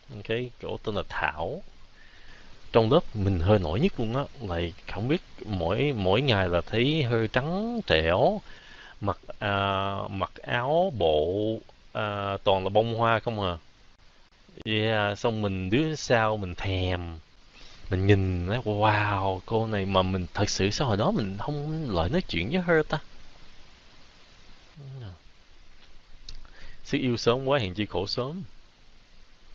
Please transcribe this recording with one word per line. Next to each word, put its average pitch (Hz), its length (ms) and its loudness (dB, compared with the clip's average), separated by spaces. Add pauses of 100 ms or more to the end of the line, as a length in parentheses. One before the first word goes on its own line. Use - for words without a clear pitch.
(140)
Ok, 110 220 -4 (260)
cổ 90 220 -6
tên 107 100 -4
là 95 140 0
Thảo. 82 540 -4 (1120)
Trong 113 200 6
lớp 165 240 2
mình 98 240 2
hơi 101 180 6
nổi 92 220 0
nhất 190 200 2
luôn 113 160 -2
á. 143 80 -2 (160)
Là 90 200 -4 (320)
không 104 160 -4
biết 160 120 0 (240)
mỗi, 107 520 0
mỗi 101 260 4
ngày 101 260 2
là 87 120 2
thấy 131 420 0
hơi 117 260 2
trắng 190 580 -2
trẻo. 92 540 4 (600)
Mặc, 101 180 -2 (200)
à, 98 560 0 (160)
mặc 95 200 -2 (120)
áo 151 560 0
bộ, 80 360 2 (580)
à, 101 520 -2
toàn 95 200 4
là 95 40 0
bông 110 260 4
hoa 113 260 4
không 107 220 -4
à. 87 160 0 (1040)
Yeah, 107 540 2
xong 110 240 0
mình 95 280 -2
đứa 156 240 2
sau 113 420 2
mình 92 180 -6
thèm. 90 640 -2 (720)
Mình 95 160 2
nhìn 95 400 4
nói, 107 180 0
"Wow, 104 840 2
cô 113 200 2
này." 104 200 0
Mà 95 160 6
mình 92 320 0
thật 104 160 0
sự 98 200 2
sao 139 180 -2
hồi 104 80 2
đó 120 140 2
mình 104 280 -2
không 147 520 -4
lại 85 180 2
nói 143 140 2
chuyện 87 280 -4
với 180 120 0
her 165 260 2
ta? 156 100 -2 (3750)
Sức 139 140 -2
yêu 123 180 2
sớm 123 280 2
quá, 135 140 2
hèn 95 160 -2
chi 104 120 0
khổ 95 200 -2
sớm. 139 360 -6 (1120)